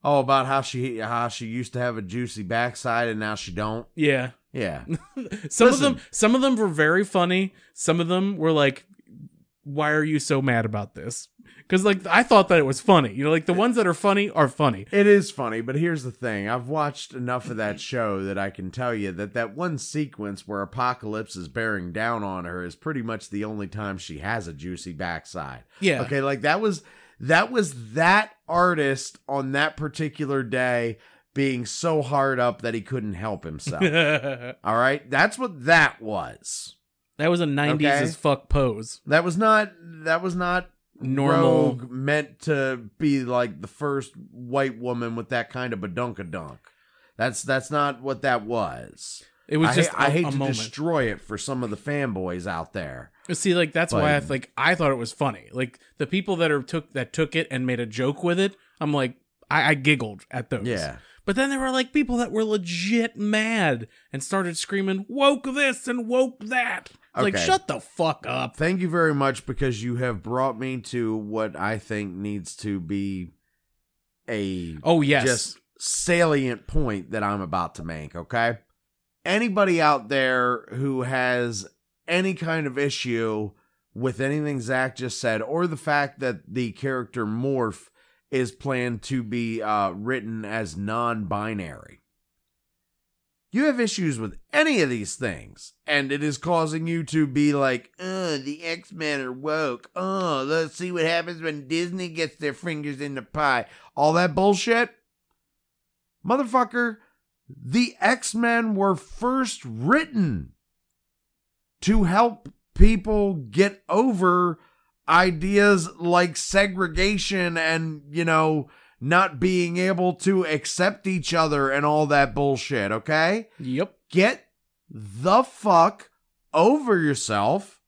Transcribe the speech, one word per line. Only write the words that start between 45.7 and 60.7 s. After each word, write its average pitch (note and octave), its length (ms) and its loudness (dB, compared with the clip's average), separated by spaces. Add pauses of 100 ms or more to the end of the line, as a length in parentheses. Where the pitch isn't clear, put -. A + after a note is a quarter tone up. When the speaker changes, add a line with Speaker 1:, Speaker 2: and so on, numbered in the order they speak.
Speaker 1:
of G2+ 60 -6
badunkadunk. F#2 800 -8 (600)
That's, A#2 260 -2
that's C3 260 -2
not C#3+ 320 -2
what C3 220 -6
that B2 240 0
was. D2 760 -6 (240)
Speaker 2:
It D3+ 100 -2
was D#3+ 120 4
Speaker 1:
I B2+ 60 2
Speaker 2:
just E3+ 160 4
Speaker 1:
ha-, B2+ 140 0
I - 20 4
Speaker 2:
a, - 20 4
Speaker 1:
hate D#3+ 180 2
Speaker 2:
a C#3 40 -2
Speaker 1:
to C#3 60 -2
Speaker 2:
moment. C3+ 200 -2
Speaker 1:
destroy C3 540 -2
it F2 100 -10
for G#2+ 160 -10
some B2+ 260 -6
of A2+ 60 -6
the G#2 80 -6
fanboys F#2+ 680 -6
out E2 260 -8
there. C#2 380 -10 (200)
Speaker 2:
See, F3 220 0
like, E3+ 200 2
that's E3+ 200 0
why D3 220 4
I C#3+ 40 2
Speaker 1:
But - 20 -
Speaker 2:
th-, - 100 -10
like, C3 260 -6
I D3 160 4
thought D#3 180 2
it C3+ 40 2
was A#2 160 -6
funny. A#2 400 -4
Like, B2 280 -6 (200)
the D3 80 -2
people G3 300 -2
that E3 120 2
are C#3+ 140 2
took, - 300 -6
that B2+ 200 -6
took D#3+ 220 -2
it D#3+ 160 0
and B2+ 160 -2
made B2 120 0
a A#2+ 60 -2
joke C3 380 -2
with F3 160 2
it, G3 160 0 (260)
I'm D3 120 0
like, C3 240 0 (340)
I, C#3 180 4
I D#3 60 4
giggled B2+ 560 0
at B2 180 -8
those. A2 160 -4
Speaker 1:
Yeah. D#2+ 320 -4 (280)